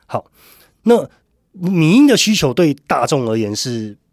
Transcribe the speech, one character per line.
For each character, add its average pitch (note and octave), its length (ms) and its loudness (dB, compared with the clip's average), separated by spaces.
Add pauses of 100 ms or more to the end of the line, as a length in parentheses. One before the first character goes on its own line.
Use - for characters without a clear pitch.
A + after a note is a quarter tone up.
好， - 200 -10 (580)
那 A3 260 0 (440)
迷 F3 400 0
因 C#4 140 6
的 C4 100 4
需 G#3+ 180 0
求 C#3+ 180 -2
对 D3+ 220 0 (120)
大 C3 200 -2
众 C3+ 200 -2
而 A2 80 -2
言 G#2+ 220 -4
是 A2 400 -8 (160)